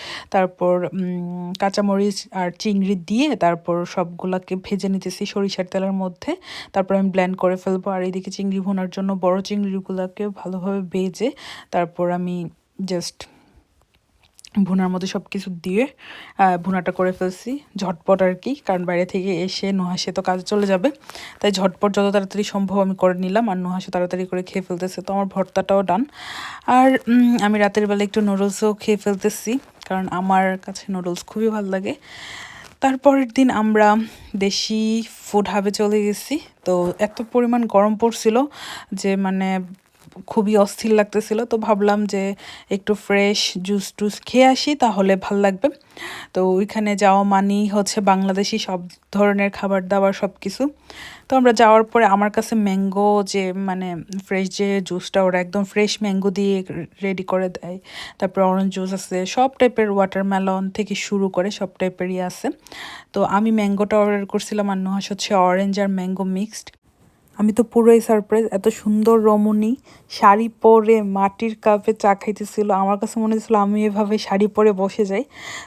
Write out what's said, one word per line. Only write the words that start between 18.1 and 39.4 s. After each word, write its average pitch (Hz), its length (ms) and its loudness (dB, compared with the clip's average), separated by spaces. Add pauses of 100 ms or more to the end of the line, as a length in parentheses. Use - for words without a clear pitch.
আর 185 120 2
কি, 226 200 -6
কারণ 185 300 -4
বাইরে 175 220 -2
থেকে 185 360 -4
এসে 190 300 -4
নুহাসে 185 400 -4
তো 190 100 -4
কাজে 185 200 -2
চলে 208 240 0
যাবে, 196 240 0 (500)
তাই 208 100 2
ঝটপট 196 460 0
যত 202 160 2
তাড়াতাড়ি 196 320 -2
সম্ভব 196 360 -2
আমি 190 140 0
করে 185 200 2
নিলাম। 190 360 0
আর 185 60 -2
নুহাসও 185 340 -6
তাড়াতাড়ি 180 360 -2
করে 185 160 -6
খেয়ে 185 200 -6
ফেলতেছে, 185 400 -8
তো 196 100 -8
আমার 196 140 -2
ভর্তাটাও 190 560 0
ডান। 185 220 0 (600)
আর, 262 320 6 (100)
উম, 240 340 6
আমি 208 160 2
রাতের 208 280 2
বেলা 202 180 0
একটু 208 160 0
নুডলসও 202 540 0
খেয়ে 208 220 0
ফেলতেছি, 208 600 -2 (300)
কারণ 190 200 -4
আমার 190 500 2
কাছে 190 340 -12
নুডলস 180 320 -6
খুবই 220 240 -2
ভালো 208 220 -4
লাগে। 190 240 -4 (840)
তারপরের 269 480 2
দিন 262 220 2
আমরা 214 460 4 (400)
দেশি 220 640 -2 (220)
ফুড 202 240 0
হাবে 202 220 0
চলে 208 320 0
গেছি। 208 360 -4 (260)
তো 180 340 0
এত 208 240 -4 (100)
পরিমাণ 240 340 2
গরম 208 300 4
পড়ছিল 226 460 2 (500)
যে 196 240 -2
মানে 190 440 0 (680)